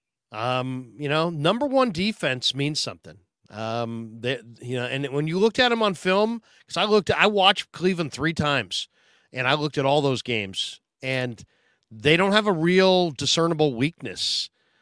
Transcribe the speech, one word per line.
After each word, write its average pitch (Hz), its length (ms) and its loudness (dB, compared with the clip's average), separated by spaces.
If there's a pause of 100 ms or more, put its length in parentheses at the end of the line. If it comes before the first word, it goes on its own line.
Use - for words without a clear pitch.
(320)
um, 127 680 -4
you 143 120 -4
know, 156 200 0
number 180 380 0
one 262 240 2
defense 156 640 -2
means 143 240 -2
something. 87 380 -10 (340)
Um, 113 680 -6
they, 123 180 -4 (220)
you 123 160 -6
know, 123 80 -4
and 135 220 -4
when 143 200 -2
you 165 100 -4
looked 220 220 2
at 247 120 4
'em 226 120 0
on 202 100 2
film, 208 480 0 (260)
'cause - 100 -10
I 180 80 0
looked, 208 260 2
I 170 160 4
watched 202 460 2
Cleveland 170 380 -2
three 160 220 -2
times, 139 540 -2 (460)
and 127 140 -2
I 139 80 4
looked 147 220 -2
at 135 80 2
all 143 160 4
those 135 200 0
games, 104 580 -6 (240)
and 127 400 -4 (500)
they 131 220 4
don't 196 160 2
have 214 160 2
a 202 60 4
real 180 580 4
discernible 151 640 0
weakness. 123 720 -4 (320)